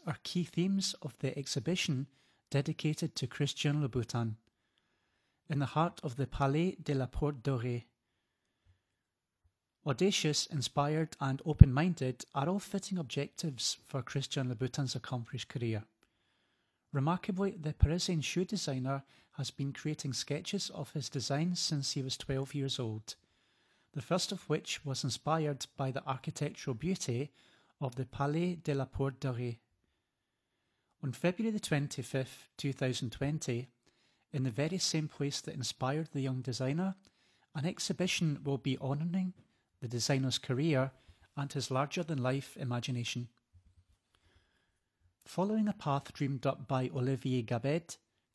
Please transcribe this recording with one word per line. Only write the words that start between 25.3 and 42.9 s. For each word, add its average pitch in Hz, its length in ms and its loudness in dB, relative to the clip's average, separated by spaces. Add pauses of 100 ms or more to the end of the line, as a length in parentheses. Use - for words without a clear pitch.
by 135 140 -2
the - 140 -6
architectural 143 680 -4
beauty 139 580 -2 (480)
of 127 160 -4
the 127 100 -4
Palais 160 500 0
de 156 200 -2
la 135 100 0
Porte 135 360 -2
Dorée. 123 380 -4 (1400)
On 135 120 -2
February 214 400 2
the 208 60 2
twenty-fifth, - 960 -2
two 139 160 -2
thousand 131 380 0
twenty, 135 580 -2 (640)
in 131 100 0
the 131 80 2
very 156 260 0
same 156 300 0
place 143 340 -2
that - 140 -10
inspired 139 560 -2
the 139 100 -2
young 131 200 0
designer, 135 540 0 (600)
an 143 100 -2
exhibition 175 800 0
will 139 140 0
be 131 220 0
honouring 170 540 0 (480)
the 127 60 -6
designer's 127 500 2
career 135 540 2 (460)
and 139 160 -4
his 135 180 -2
larger-than-life 139 880 0
imagination. 120 680 -2 (1900)